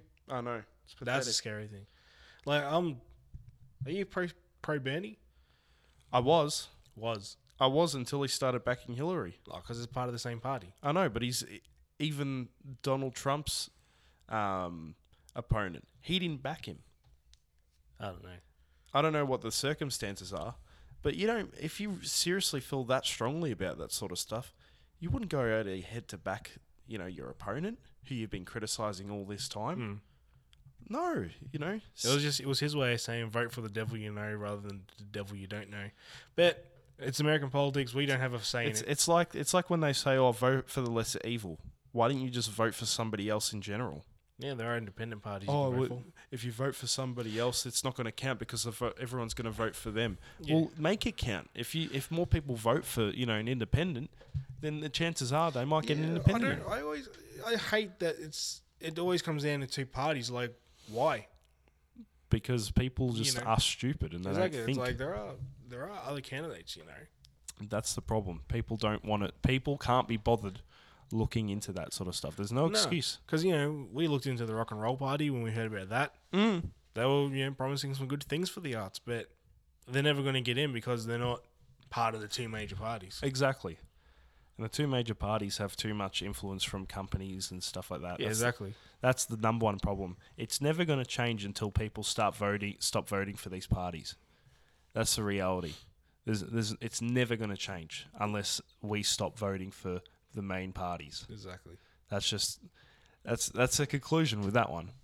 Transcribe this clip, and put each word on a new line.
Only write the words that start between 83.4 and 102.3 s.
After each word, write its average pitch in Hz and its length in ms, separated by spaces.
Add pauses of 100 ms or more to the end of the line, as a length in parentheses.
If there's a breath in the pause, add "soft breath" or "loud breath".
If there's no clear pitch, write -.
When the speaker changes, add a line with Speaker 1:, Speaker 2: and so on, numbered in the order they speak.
Speaker 1:
And 113 80
the 110 60
two 151 160
major 120 280
parties 104 440
have 101 180
too 107 160
much 101 300
influence 98 420
from 95 220
companies 95 640
and 92 120
stuff - 280
like 82 100
that. 87 180
Speaker 2:
Yeah, 107 100
Speaker 1:
That's 107 100
Speaker 2:
exactly. 113 360 (280 loud breath)
Speaker 1:
that's 127 240
the 117 100
number 113 280
one 101 140
problem. 95 380 (220 loud breath)
It's - 240
never 160 240
gonna 139 180
change 117 400
until 101 260
people 107 340
start 104 320
voting, 101 440
stop - 280
voting 98 280
for - 140
these 92 160
parties. 87 500 (800 soft breath)
That's 113 220
the 110 80
reality. 92 500 (500)
There's, 110 160
there's, 110 400
it's - 220
never 120 340
gonna 107 200
change 87 500 (120)
unless 104 420 (200)
we 104 220
stop - 360
voting 98 320
for 90 300 (340 soft breath)
the 107 80
main 92 300
parties. 85 560
Speaker 2:
Exactly. 92 480 (320 soft breath)
Speaker 1:
That's 101 200
just, - 320 (600 soft breath)